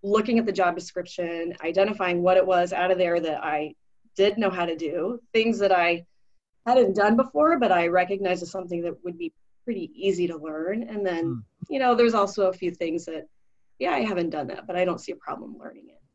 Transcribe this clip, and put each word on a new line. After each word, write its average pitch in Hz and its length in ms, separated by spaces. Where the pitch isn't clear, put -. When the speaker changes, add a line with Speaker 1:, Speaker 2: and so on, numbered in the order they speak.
Speaker 1:
looking 214 380
at 226 60
the 208 80
job 180 220
description, 170 840
identifying 180 600
what 185 140
it 180 80
was 180 260
out 180 200
of 180 60
there 170 220
that 160 240
I 151 320
did 202 220
know 208 120
how 180 160
to 170 120
do, 170 420
things 220 260
that 196 140
I 175 320
hadn't 233 300
done 208 220
before, 294 420
but 220 140
I 170 140
recognized 180 560
as 170 80
something 175 320
that 170 100
would 175 140
be 170 160
pretty 196 280
easy 175 340
to 165 100
learn. 160 460
And 214 220
then, 170 200
Speaker 2:
Hmm. 127 140
Speaker 1:
you 277 60
know, 247 140
there's 233 220
also 202 340
a 185 40
few 180 180
things 170 340
that, 160 220
yeah, - 140
I 262 100
haven't 175 300
done 151 160
that, - 200
but 175 80
I 180 100
don't 175 140
see - 120
a - 40
problem - 440
learning - 300
it. - 100